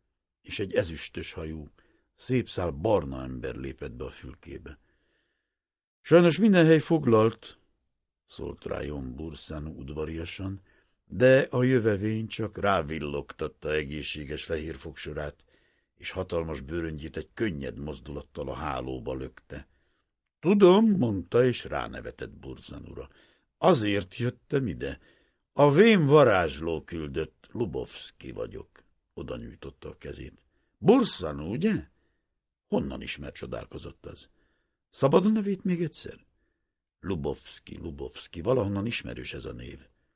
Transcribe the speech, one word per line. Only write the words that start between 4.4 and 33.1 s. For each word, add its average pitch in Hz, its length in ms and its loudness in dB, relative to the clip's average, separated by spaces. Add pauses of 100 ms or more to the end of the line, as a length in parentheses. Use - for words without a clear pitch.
„Sajnos 165 380 6
minden 185 280 8
hely 160 120 10
foglalt”, 120 800 2 (640)
szólt - 400 -10
rá - 160 -6
Jon 69 340 -8
Bursanu 78 560 -10
udvariasan, 80 880 -8 (440)
de 127 360 6 (100)
a 127 120 0
jövevény 110 640 2
csak 107 320 -6
rávillogtatta 76 1120 -2
egészséges 76 720 -6
fehér 80 300 -6
fogsorát, 76 720 -10 (500)
és - 160 -12
hatalmas 82 500 -4
bőröngyét 78 560 -6
egy 80 180 -8
könnyed 69 440 -4
mozdulattal 71 720 -10
a 65 60 -6
hálóba 65 600 -6
lökte. 65 540 -12 (720)
„Tudom”, 202 500 8
mondta, 117 540 2
és 123 200 0
ránevetett 60 720 -8
Burzanura. - 720 -14 (500)
„Azért 104 580 2
jöttem 127 500 -4
ide. 67 320 -6 (540)
A 143 200 6
vén 190 340 8
varázsló 85 800 6
küldött, 78 680 -6
Lubovszki 67 800 -8
vagyok.” 52 520 -12 (300)
Oda - 220 -10
nyújtotta - 520 -16
a 67 100 -16
kezét. - 440 -14 (360)
„Burzanu, 101 720 2
ugye? 165 360 -2 (840)
Honnan 65 340 -4
ismer?” 67 300 -10